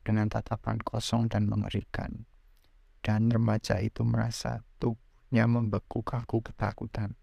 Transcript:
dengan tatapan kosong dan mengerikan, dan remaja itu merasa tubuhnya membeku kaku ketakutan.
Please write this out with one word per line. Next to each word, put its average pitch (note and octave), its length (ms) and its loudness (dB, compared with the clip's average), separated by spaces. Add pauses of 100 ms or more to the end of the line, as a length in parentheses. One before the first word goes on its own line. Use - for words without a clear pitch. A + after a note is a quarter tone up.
dengan G#2+ 240 2
tatapan A2+ 520 -4
kosong A2+ 440 0
dan G#2+ 240 2
mengerikan, - 800 -4 (720)
dan A2 320 4
remaja A2 480 2
itu A2 240 0
merasa A#2 560 -2 (160)
tubuhnya A#2 720 0
membeku A#2 560 0
kaku A#2 400 -2
ketakutan. - 760 -6